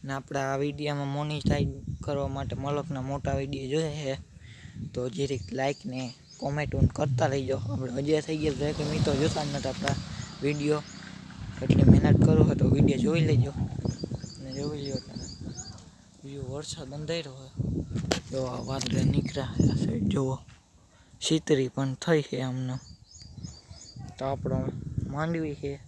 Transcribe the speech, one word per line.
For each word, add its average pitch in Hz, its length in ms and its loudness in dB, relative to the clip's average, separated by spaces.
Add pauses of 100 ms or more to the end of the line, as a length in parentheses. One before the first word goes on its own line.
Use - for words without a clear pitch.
ને 135 100 -6
આપણે 135 260 -4
આ 135 180 0
વીડિયોમાં 143 500 -2
મોનેટાઇઝ 147 600 0 (360)
કરવા 139 240 -2
માટે 135 280 -4
મલકના 139 460 -2
મોટા 135 320 -2
વીડિયો 135 360 -4
જોઈએ 151 220 0
છે. 143 260 -4 (760)
તો 127 160 -2
જરીક 135 440 -4
લાઈક 135 320 -2
ને 127 280 -6 (240)
કોમેન્ટ 143 380 -2
ઓન 135 100 4
કરતા 139 400 2
રહીજો. 135 320 0
આપણે 131 360 -4
હજી 147 280 2
થઈ 160 160 -4
ગયા 151 160 0
છે 143 200 -2
કે 147 100 -4
મિત્રો 151 300 2
જોતા 151 300 2
જ 147 120 -2
નથી 135 140 -2
આપણા - 260 0 (460)
વીડિયો. 147 420 2 (760)
એટલે - 220 8
મહેનત 147 420 10
કરો 156 240 8
છો 139 60 4
તો 135 140 4
વીડિયો 135 300 6
જોઈ 156 220 4
લેજો. 139 320 4 (840)
ને 135 140 -10
જોઈ 143 280 -6
લ્યો 139 140 -6
તમે. - 300 -8 (1000)
વ્યૂ 139 200 -10
વરસાદ 139 500 -10
અંધાર્યો 147 540 -6
છે. - 160 -4 (680)
જો 131 120 -2
આ 123 180 -4
વાદળા 127 420 -2
નીકળ્યા 135 560 0
છે - 120 4
આ 143 140 0
સાઈડ 117 220 0
જોવો. 131 320 0 (840)
શીતરી 151 460 2
પણ 135 260 -2
થઈ 156 280 2
છે 127 200 -4
આમને. 127 380 -4 (1400)
તો 131 80 -6
આપણો 135 460 -2 (360)
માંડવી 156 480 -2
છે. 139 320 -6